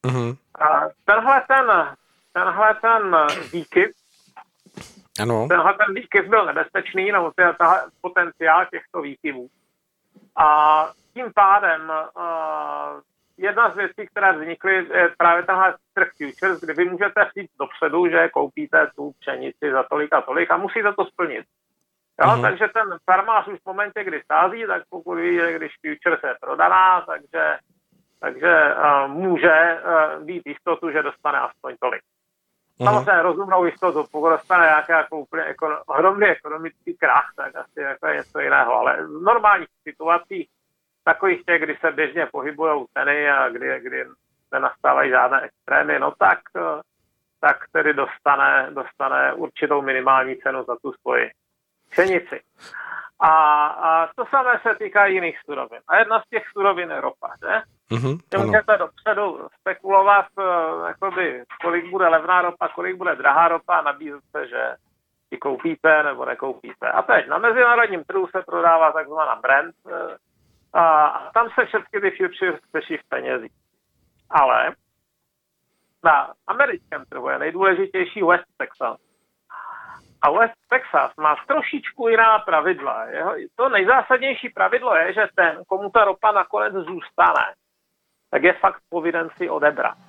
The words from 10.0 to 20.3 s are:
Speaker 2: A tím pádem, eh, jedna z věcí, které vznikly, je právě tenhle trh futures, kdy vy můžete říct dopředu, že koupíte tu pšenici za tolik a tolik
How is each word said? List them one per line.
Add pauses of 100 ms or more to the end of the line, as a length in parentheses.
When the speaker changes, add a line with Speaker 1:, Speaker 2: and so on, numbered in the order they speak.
Speaker 2:
A (680)
tím
pádem,
eh, (360)
jedna
z
věcí,
které
vznikly, (200)
je
právě
tenhle (180)
trh (100)
futures,
kdy
vy
můžete
říct
dopředu,
že
koupíte
tu
pšenici
za
tolik
a
tolik